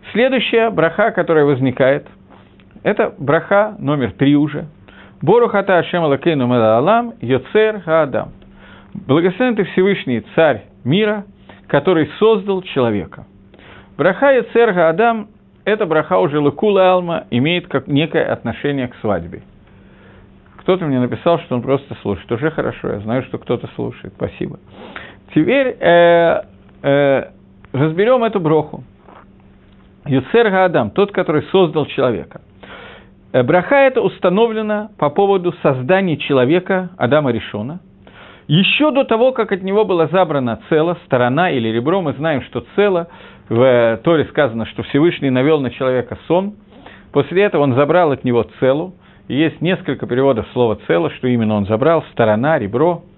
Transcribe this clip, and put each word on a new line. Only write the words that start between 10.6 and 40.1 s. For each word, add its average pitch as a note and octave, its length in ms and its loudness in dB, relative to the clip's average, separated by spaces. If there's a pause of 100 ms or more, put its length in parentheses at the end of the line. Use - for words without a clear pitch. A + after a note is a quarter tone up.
мира, G#3 400 0 (420)
который D#3 520 0
создал G3+ 420 2
человека». A2+ 640 -4 (720)
Браха F3+ 360 2
йоцер A#3 420 2
хаадам, G#3 540 0 (360)
эта G#3+ 220 -2
браха D#3 320 0
уже D3+ 200 0
лакула F#3 540 2
алма, F3 380 -2
имеет E3 380 0
как C3 180 -4
некое D3 440 0
отношение B2 580 -6
к - 80 -16
свадьбе. F2 440 -6 (1160)
Кто-то F#3 260 -2
мне C3+ 160 -2
написал, B2 400 -2
что - 140 -8
он A#2+ 80 -4
просто C#3 400 -4
слушает. G2 280 -8
Уже B2+ 200 -2
хорошо, B2+ 420 -6
я G#2+ 80 -8
знаю, A2+ 220 -4
что B2+ 160 -12
кто-то - 280 -6 (100)
слушает. A#2 400 -10
Спасибо. - 420 -8 (760)
Теперь, B3+ 460 2
э, E3+ 640 4 (400)
э, C#3 420 2 (480)
разберем F#3+ 520 2
эту G#3 160 -2
броху. D3+ 440 -2 (1200)
Юцер C#3+ 440 2
Гаадам, E3 400 2
тот, G3 220 0
который E3 320 0
создал D#3+ 420 0
человека. B2 560 -4 (920)
Э, B2+ 100 2
браха E3+ 340 2
эта C4 260 4
установлена G#3 960 0
по - 100 0
поводу G3 540 0
создания D#3 560 0
человека, F3+ 800 0
Адама C#3 340 0
Ришона, A2+ 480 -8 (680)
еще G3 440 2
до C4+ 140 0
того, B3 280 2
как A3+ 180 -4
от F#3+ 120 -4
него G3 240 0
была E3+ 220 0
забрана D3 600 -2